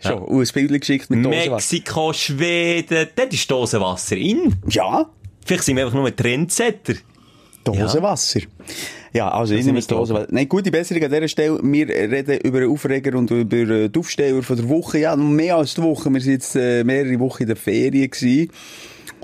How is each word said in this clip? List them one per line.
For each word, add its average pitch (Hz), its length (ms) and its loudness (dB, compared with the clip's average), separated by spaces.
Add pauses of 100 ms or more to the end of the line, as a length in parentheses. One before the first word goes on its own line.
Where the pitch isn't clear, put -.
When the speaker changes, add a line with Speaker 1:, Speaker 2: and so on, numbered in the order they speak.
Speaker 1:
Ja. 98 100 -2
Speaker 2:
Schon. 98 100 -6
Und 127 260 0
ein - 40 -8 (140)
Bild 143 140 0
geschickt 135 300 -2
mit 120 140 2
Dosenwasser. 156 260 0
Speaker 1:
Mexiko, 156 600 -2
Schweden, 165 1040 -2
dort 254 200 -2
ist - 160 -2
Dosenwasser 104 680 -2
in. 202 380 2 (140)
Speaker 2:
Ja. 127 420 0 (340)
Speaker 1:
Vielleicht 175 200 -2
sind 135 120 0
wir 131 80 0
einfach 123 140 -2
nur 135 80 2
ein 110 100 -4
Trendsetter. 156 760 -2 (720)
Speaker 2:
Dosenwasser. 120 760 0
Speaker 1:
Ja. - 60 -8 (680)
Speaker 2:
Ja, 110 180 2
also, 110 240 0
ich 110 60 2
Speaker 1:
Das 127 60 2
Speaker 2:
nehme 131 120 4
Speaker 1:
ist - 120 -2
Speaker 2:
es 117 80 2
Speaker 1:
nicht 117 100 2
Speaker 2:
so. 113 60 0
Speaker 1:
gut. 107 180 -2
Speaker 2:
Nein, 135 160 2
gute 185 220 0
Besserung 170 340 0
an 135 60 0
dieser 156 180 2
Stelle. 156 340 0
Wir 143 260 4
reden 135 560 0
über 131 160 2
den 127 100 2
Aufreger 135 480 -2
und 120 120 2
über, 117 260 0
äh, 110 320 2
die 131 100 -2
Aufsteller 135 440 0
von 123 140 -2
der 117 120 -2
Woche. 160 320 0
Ja, 160 140 2
noch 143 140 2
mehr 160 280 2
als 151 180 0
die 170 80 -2
Woche. 151 280 0
Wir 135 100 2
sind 135 120 0
jetzt, 131 240 -2
äh, 123 260 2
mehrere 131 380 0
Wochen 127 220 -2
in 110 60 -2
der 110 80 0
Ferien 131 540 0
gewesen. 131 400 2 (720)